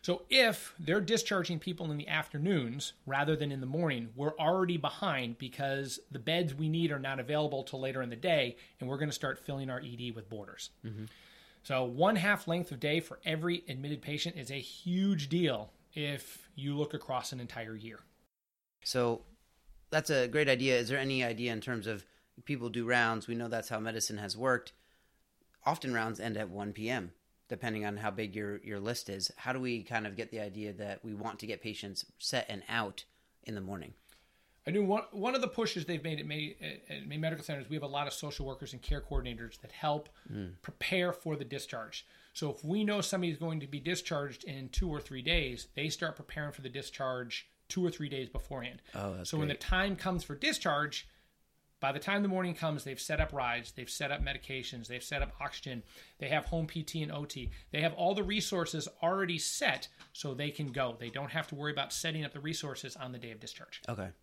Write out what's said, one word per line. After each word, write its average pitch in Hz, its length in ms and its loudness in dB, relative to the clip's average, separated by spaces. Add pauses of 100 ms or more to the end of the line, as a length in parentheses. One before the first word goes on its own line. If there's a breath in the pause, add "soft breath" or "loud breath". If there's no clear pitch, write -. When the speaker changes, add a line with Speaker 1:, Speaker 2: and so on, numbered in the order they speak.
Speaker 1:
So 180 260 2
if 247 500 6
they're 170 220 4
discharging 180 580 2
people 165 320 -2
in 147 60 -2
the 147 100 -6
afternoons 147 840 2 (120)
rather 143 300 4
than 147 160 0
in 135 80 -2
the 131 60 -4
morning, 131 500 0
we're 143 220 0
already 175 400 4
behind 143 600 0
because 135 640 -2 (120)
the 135 80 -6
beds 160 340 2
we 156 160 2
need 165 220 4
are 139 80 0
not 135 200 -2
available 147 440 2
till 131 180 -6
later 131 220 0
in 120 60 -2
the 117 60 -4
day, 135 400 4 (240 loud breath)
and 127 80 -4
we're 135 120 0
gonna 151 120 2
start 135 280 -2
filling 135 300 -4
our 127 120 -4
E 123 140 -8
D 120 160 -4
with 107 180 -10
boarders. 101 400 -10 (160)
Speaker 2:
Mm-hmm. 107 200 -6 (580 loud breath)
Speaker 1:
So 131 200 2
one 147 320 6
half 196 320 4
length 170 240 2
of 131 80 -6
day 151 220 4
for - 240 -12
every 170 420 0
admitted 143 340 -4
patient 151 360 -4
is 131 140 -8
a 139 100 -4
huge 180 680 2
deal 139 460 2 (200)
if 147 640 -6
you 143 220 -2
look 147 160 0
across - 400 -4
an 123 80 -6
entire 113 340 -8
year. 107 240 -12 (880)
Speaker 2:
So 120 380 4 (680)
that's 151 200 2
a 127 200 6
great 147 180 6
idea. 127 300 6
Is 120 100 4
there 135 120 2
any 135 260 2
idea 120 260 0
in 110 80 0
terms 110 260 -2
of 104 200 -4 (400 soft breath)
people 120 240 -2
do 120 160 0
rounds? 113 420 4
We 117 80 -2
know 117 140 -2
that's 113 200 -2
how 110 100 0
medicine 110 400 -2
has 101 180 -4
worked. 123 340 2 (920 soft breath)
Often 131 280 2
rounds 113 280 0
end 110 160 -2
at 104 120 -2
one 101 220 -4
P 107 180 -2
M, 101 220 -2 (380)
depending 110 360 -2
on 104 120 -2
how 104 140 0
big 101 220 -4
your, 104 300 -4
your 104 160 -4
list 113 300 -2
is. 95 260 -2
How 127 160 -4
do 131 80 0
we 120 240 0
kind 110 240 -2
of 98 80 -6
get 110 160 -4
the 113 80 -6
idea 104 340 -4
that 98 300 -6
we 110 100 -8
want 104 260 -6
to 110 80 -8
get 104 140 -6
patients 101 440 -6 (140)
set - 280 0
and 98 220 -6
out 110 340 -2 (400 soft breath)
in 110 120 -6
the 98 60 -2
morning? 92 320 -6 (720 soft breath)
Speaker 1:
I 151 60 -2
do. 208 120 4
One, 202 280 4
one 214 220 0
of 262 60 4
the 254 80 2
pushes - 380 0
they've 160 180 -2
made 156 160 -2
at 147 60 -4
May, 151 360 -4
at, 151 360 -10
at 139 100 -8
May 143 80 -6
Medical 160 280 -2
Center 143 180 -4
is 110 80 -12
we 156 80 -2
have 147 60 -2
a 143 40 -4
lot 143 180 0
of 139 60 -4
social 147 340 -6
workers 131 280 -8
and 123 80 -10
care 147 200 0
coordinators 120 600 -4
that 113 100 -16
help 147 380 0 (220 loud breath)
Speaker 2:
Mm. 92 300 -6
Speaker 1:
prepare 180 520 0
for 156 240 -2
the 139 80 -4
discharge. 120 600 -8 (280 loud breath)
So 147 180 -2
if 139 140 -6
we 196 180 4
know 208 160 4
somebody's 175 380 2
going 160 240 0
to 135 60 -8
be 143 120 -4
discharged 143 640 -2
in 135 240 -6
two 185 220 2
or 151 100 0
three 131 220 -8
days, 139 520 2
they 147 140 0
start 156 300 -2
preparing 147 340 -4
for 143 100 -14
the 131 80 -6
discharge 127 800 -4 (220)
two 180 160 2
or 170 40 6
three 147 200 -4
days 135 180 -2
beforehand. 127 540 -4 (120)
Speaker 2:
Oh, 101 220 -2
that's 90 140 -6
Speaker 1:
So 160 80 0
when 151 100 2
the 143 60 2
Speaker 2:
great. - 80 -4
Speaker 1:
time 190 340 4
comes 180 300 0
for 143 100 -6
discharge, 151 720 2 (720 soft breath)
by 139 140 2
the 135 60 -2
time 202 240 2
the 202 40 4
morning 185 280 2
comes, 151 280 0
they've 135 160 -8
set 151 220 0
up 156 100 2
rides, 123 400 0
they've 123 180 -10
set 143 220 -2
up 143 100 0
medications, 131 640 -4
they've 120 140 -6
set 143 200 -2
up 135 180 0
oxygen, 135 440 -6 (340 loud breath)
they 139 100 -4
have 151 180 4
home 165 220 2
P 156 160 -4
T 160 200 -2
and 151 100 -4
O 147 100 -4
T. 135 280 -6 (200 loud breath)
They 147 100 2
have 160 120 4
all 175 200 4
the 202 100 2
resources 175 680 0 (120)
already 180 360 2
set 160 500 0 (240 loud breath)
so 139 220 -6
they 147 180 -2
can 143 220 -4
go. 123 260 0
They 120 100 -8
don't 135 220 -6
have 160 160 -2
to 156 80 -8
worry 147 160 -2
about 139 220 -2
setting 156 320 -2
up 139 80 -6
the 139 80 -10
resources 147 560 -6
on 127 160 -8
the 123 60 -10
day 117 120 -10
of 107 80 -14
discharge. - 480 -14
Speaker 2:
Okay. 101 220 -4 (140)